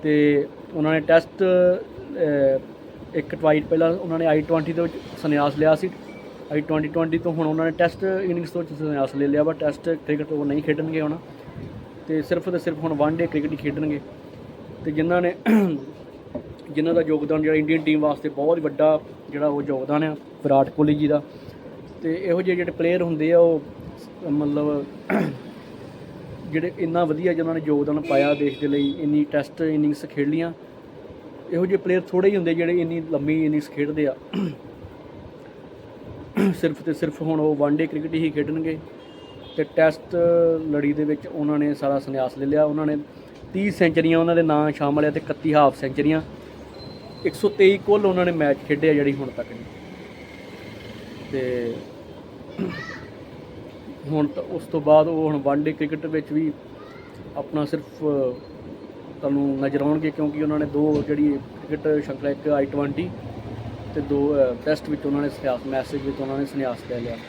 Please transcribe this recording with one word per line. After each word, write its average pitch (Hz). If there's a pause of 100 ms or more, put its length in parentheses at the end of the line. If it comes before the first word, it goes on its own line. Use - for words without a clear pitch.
ਤੇ 147 (260)
ਉਹਨਾਂ 156
ਨੇ 160
ਟੈਸਟ, 165
ਅਹ, 170
ਇੱਕ 151
ਟਵਾਈ 151
ਪਹਿਲਾਂ 165
ਉਹਨਾਂ 170
ਨੇ 165
ਆਈ 156
ਟਵੈਂਟੀ 160
ਦੇ 165
ਵਿੱਚ 165 (280)
ਸੰਨਿਆਸ 147
ਲਿਆ 156
ਸੀ। 180 (640)
ਆਈ 151
ਟਵੈਂਟੀ 151
ਟਵੈਂਟੀ 165
ਤੋਂ 165
ਹੁਣ 160
ਉਹਨਾਂ 160
ਨੇ 165
ਟੈਸਟ 170
ਇਨਿੰਗਸ 180
ਤੋਂ 175 (160)
ਸੰਨਿਆਸ 143
ਲੈ 143
ਲਿਆ 147
ਵਾ। 160
ਟੈਸਟ 151
ਕ੍ਰਿਕਟ 151
ਉਹ 147
ਨਹੀਂ 143
ਖੇਡਣਗੇ 156
ਹੁਣ, 151 (920)
ਤੇ 156
ਸਿਰਫ 170
ਤੇ 175
ਸਿਰਫ 160
ਹੁਣ 160
ਵਨ 151
ਡੇ 165
ਕ੍ਰਿਕਟ 151
ਹੀ 156
ਖੇਡਣਗੇ। 147 (840)
ਤੇ 160
ਜਿਨ੍ਹਾਂ 165
ਨੇ, 175 (100)
<clears throat> 196 (920)
ਜਿਨ੍ਹਾਂ 165
ਦਾ 170
ਯੋਗਦਾਨ 156
ਜਿਹੜਾ 156
ਇੰਡੀਅਨ 156
ਟੀਮ 156
ਵਾਸਤੇ 151
ਬਹੁਤ 156
ਵੱਡਾ 151 (300)
ਜਿਹੜਾ 147
ਉਹ 143
ਯੋਗਦਾਨ 143
ਆ 156
ਵਿਰਾਟ 135
ਕੋਹਲੀ 151
ਜੀ 147
ਦਾ। 147 (800)
ਤੇ 165
ਇਹੋ 175
ਜਿਹੇ 185
ਜਿਹੜੇ 175
ਪਲੇਅਰ 175
ਹੁੰਦੇ 160
ਆ 170
ਉਹ 165 (680)
ਮਤਲਬ 147 (240)
<clears throat> 196 (1300)
ਜਿਹੜੇ 160
ਇੰਨਾ 170
ਵਧੀਆ 160
ਜਿਨ੍ਹਾਂ 165
ਨੇ 160
ਯੋਗਦਾਨ 147
ਪਾਇਆ 143
ਦੇਸ਼ 143
ਦੇ 147
ਲਈ, 143
ਇੰਨੀ 151
ਟੈਸਟ 147
ਇਨਿੰਗਸ 151
ਖੇਡ 143
ਲਈਆਂ, 165 (1000)
ਇਹੋ 175
ਜਿਹੇ 185
ਪਲੇਅਰ 185
ਥੋੜ੍ਹੇ 185
ਹੀ 208
ਹੁੰਦੇ 170
ਜਿਹੜੇ 170
ਇੰਨੀ 165 (100)
ਲੰਮੀ 156
ਇਨਿੰਗਸ 151
ਖੇਡਦੇ 147
ਆ। 131 (180)
<clears throat> 202 (2250)
ਸਿਰਫ 156
ਤੇ 160
ਸਿਰਫ 151
ਹੁਣ 160
ਉਹ 151
ਵਨ 143
ਡੇ 160
ਕ੍ਰਿਕਟ 160
ਹੀ 160
ਖੇਡਣਗੇ। 156 (800)
ਤੇ 151 (100)
ਟੈਸਟ 160 (540)
ਲੜੀ 147
ਦੇ 151
ਵਿੱਚ 147
ਉਹਨਾਂ 147
ਨੇ 147
ਸਾਰਾ 139
ਸੰਨਿਆਸ 135
ਲੈ 135
ਲਿਆ। 151
ਉਹਨਾਂ 151
ਨੇ 151 (560)
ਤੀਹ 196
ਸੈਂਚਰੀਆਂ 165
ਉਹਨਾਂ 170
ਦੇ 170
ਨਾਂ 151
ਸ਼ਾਮਲ 147
ਆ 151
ਤੇ 147
ਇਕੱਤੀ 151
ਹਾਫ 147
ਸੈਂਚਰੀਆਂ, 143 (1040)
ਇੱਕ 180
ਸੌ 202
ਤੇਈ 196
ਕੁੱਲ 202
ਉਹਨਾਂ 180
ਨੇ 180
ਮੈਚ 147 (100)
ਖੇਡੇ 151
ਆ 156
ਜਿਹੜੀ 143
ਹੁਣ 135
ਤੱਕ 117
ਜੀ। 117 (1700)
ਤੇ 123 (2250)
ਹੁਣ 151
ਤਾਂ -
ਉਸ 175
ਤੋਂ 160
ਬਾਅਦ 151
ਉਹ 160
ਹੁਣ 151
ਵਨ 143
ਡੇ 156
ਕ੍ਰਿਕਟ 151
ਵਿੱਚ 156
ਵੀ 151 (840)
ਆਪਣਾ 151
ਸਿਰਫ 151 (1400)
ਤੁਹਾਨੂੰ 139
ਨਜ਼ਰ 139
ਆਉਣਗੇ, 151
ਕਿਉਂਕਿ 151
ਉਹਨਾਂ 151
ਨੇ 151
ਦੋ 147
ਜਿਹੜੀ 147 (280)
ਕ੍ਰਿਕਟ 151
ਸ਼੍ਰੰਖਲਾ, 143
ਇੱਕ 139
ਆਈ 143
ਟਵੈਂਟੀ 143 (840)
ਤੇ 151
ਦੋ, 143
ਅਹ, 127 (100)
ਟੈਸਟ 151
ਵਿੱਚ 147
ਉਹਨਾਂ 143
ਨੇ 147
ਸੰਨਿਆਸ, 131
ਮੈਚ 131
ਵਿੱਚ 135
ਉਹਨਾਂ 135
ਨੇ 139
ਸੰਨਿਆਸ 131 (120)
ਲੈ 123
ਲਿਆ। 117 (120)